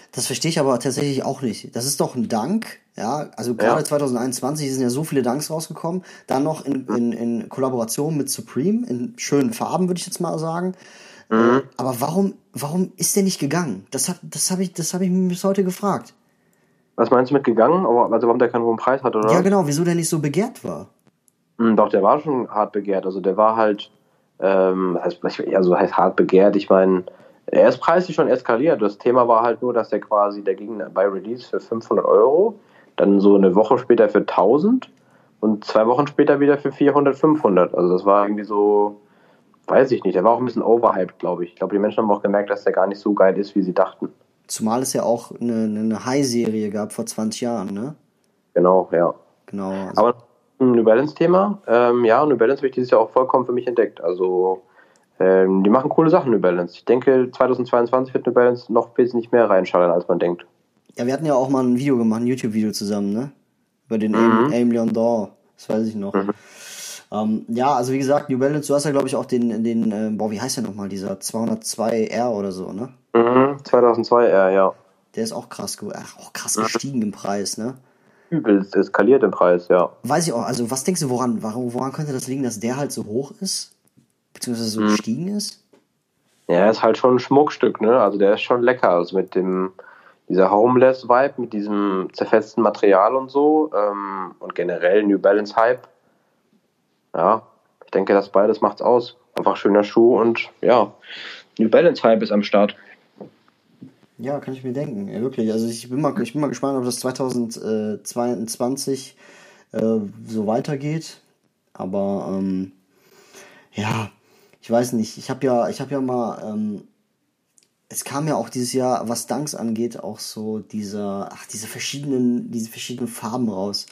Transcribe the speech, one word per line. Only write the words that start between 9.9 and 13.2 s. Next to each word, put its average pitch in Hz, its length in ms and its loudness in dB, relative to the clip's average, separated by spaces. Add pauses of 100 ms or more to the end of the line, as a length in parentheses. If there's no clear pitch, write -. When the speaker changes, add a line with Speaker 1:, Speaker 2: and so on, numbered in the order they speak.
Speaker 1:
ich - 60 -10
jetzt - 160 -10
mal 165 180 -6
sagen. 170 360 -6 (540)
Speaker 2:
Mhm. 113 60 0 (220)
Speaker 1:
Äh, 139 40 0 (140)
aber 127 240 -4
warum, 175 360 -2 (180)
warum 175 420 -4
ist - 220 -4
der 202 60 4